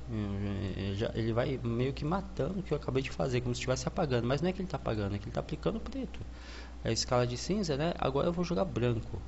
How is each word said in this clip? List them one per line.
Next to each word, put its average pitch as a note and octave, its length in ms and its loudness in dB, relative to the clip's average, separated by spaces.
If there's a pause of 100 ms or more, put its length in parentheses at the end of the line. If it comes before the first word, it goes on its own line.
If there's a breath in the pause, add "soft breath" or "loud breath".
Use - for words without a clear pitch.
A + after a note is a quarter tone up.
Ele G2+ 880 0
já, A2 200 0
ele A2+ 180 2
vai B2+ 280 2
meio A#2+ 300 2
que C3+ 140 -2
matando F3+ 540 -2
o F3+ 40 -2
que - 80 -2
eu D3+ 60 2
acabei C3 260 0
de B2+ 60 -4
fazer, B2+ 320 2
como A#2+ 120 2
se A#2+ 60 -4
estivesse B2+ 300 0
apagando. B2+ 360 2
Mas C3+ 160 2
não F3 80 2
é F#3 40 2
que F3+ 80 -4
ele F#3 80 -2
tá D3+ 80 -2
apagando, G#2+ 380 0
é - 20 0
que G2+ 80 -4
ele A2 80 -6
tá D3 80 0
aplicando E3+ 400 -2
preto. A#3+ 380 -6 (640 loud breath)
É - 60 2
a A2+ 40 4
escala B2 340 4
de A#2+ 80 -2
cinza, E3+ 400 0
né? D#3 220 2
Agora C3+ 300 2
eu F3 60 2
vou F3 120 0
jogar F3 180 2
branco, A#2+ 640 0